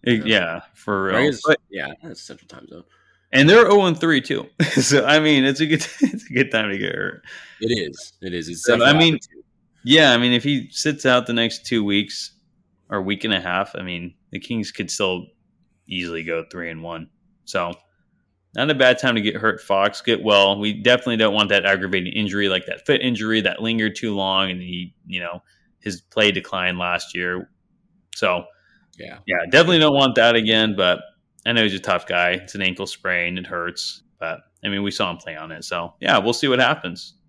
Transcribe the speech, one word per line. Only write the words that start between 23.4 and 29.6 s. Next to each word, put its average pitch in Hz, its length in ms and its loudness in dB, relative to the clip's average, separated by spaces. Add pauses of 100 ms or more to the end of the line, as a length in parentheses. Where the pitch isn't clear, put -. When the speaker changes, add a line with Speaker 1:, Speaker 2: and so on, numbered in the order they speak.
Speaker 1:
that - 200 -6
lingered 113 320 -2
too 113 220 -6
long, 95 340 -2
and 90 100 -8
he, 90 320 -12 (140)
you 90 140 -10
know, 87 200 -10 (380)
his 92 220 -10
play 104 320 0
declined 90 460 -4
last 87 360 -6
year. 90 340 -6 (680)
So, 90 280 -2 (540)
Speaker 2:
Yeah. - 260 -18
Speaker 1:
yeah, 87 260 -4
definitely 165 280 6